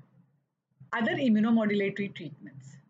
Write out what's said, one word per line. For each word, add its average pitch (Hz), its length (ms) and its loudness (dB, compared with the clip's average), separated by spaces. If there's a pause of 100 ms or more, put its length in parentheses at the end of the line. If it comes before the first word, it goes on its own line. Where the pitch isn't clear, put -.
(920)
other 233 220 0
immunomodulatory 214 960 2
treatments. - 540 -16 (220)